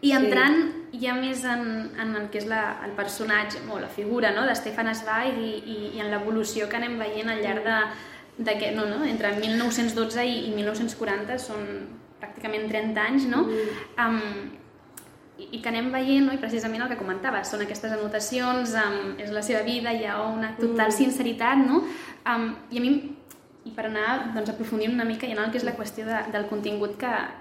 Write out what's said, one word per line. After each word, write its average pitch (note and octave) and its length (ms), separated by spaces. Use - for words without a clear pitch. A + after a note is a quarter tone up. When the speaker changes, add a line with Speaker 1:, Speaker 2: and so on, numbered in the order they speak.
Speaker 1:
I C#4+ 60
Speaker 2:
Sí. C4+ 80
Speaker 1:
entrant C4 400
ja B3 220
més C4 300
en, A3+ 520
en A3 200
el G#3 120
que G#3 100
és G#3 80
la, A3 380
el G3+ 140
personatge, G#3 600
o - 80
la - 80
figura, G#3+ 460
no?, G#3+ 140
de A#3+ 100
Stefan A3 400
Zweig A#3 420
i, A3+ 140
i, A3 160
i A3 40
en G#3 100
l'evolució G#3 580
que A3+ 80
anem A#3+ 220
veient G#3+ 320
al A3 100
llarg G#3 240
de, A3+ 140
de G#3 80
que, G#3 140
no, G#3+ 140
no, A3+ 180
entre A3+ 340
mil A3 180
nou-cents A#3 380
dotze A3+ 320
i, A#3+ 220
i - 20
mil G#3 160
nou-cents A3 320
quaranta G#3 400
són G#3 240
pràcticament G#3+ 500
trenta G#3+ 380
anys, C4 240
no? C4+ 160
Speaker 2:
Mm. A3 320
Speaker 1:
Em, A3+ 240
i, G3 140
i A3+ 100
que A#3+ 80
anem A#3 220
veient, C4+ 340
no? C4 80
I C4+ 80
precisament A3+ 400
el C4 80
que A#3 80
comentaves, G3 480
són G#3 160
aquestes G#3 320
anotacions, A#3 800
em, G3+ 380
és G#3 80
la G#3 160
seva A3+ 160
vida, A#3 320
hi A3 100
ha G#3 120
una A3 320
total A#3 320
Speaker 2:
Mm. G#3 60
Speaker 1:
sinceritat, B3+ 680
no? C#4+ 220
Em, A#3 220
i A#3+ 60
a A#3+ 40
mi, B3 80
i A#3 60
per A3 160
anar, A3+ 480
doncs, G#3+ 160
aprofundint A3 420
una A#3+ 140
mica A3+ 220
i A3+ 40
en G#3 60
el A3 140
que B3 60
és A#3+ 60
la A#3+ 120
qüestió G#3+ 300
de, A3+ 120
del G#3 180
contingut G#3 480
que B3 140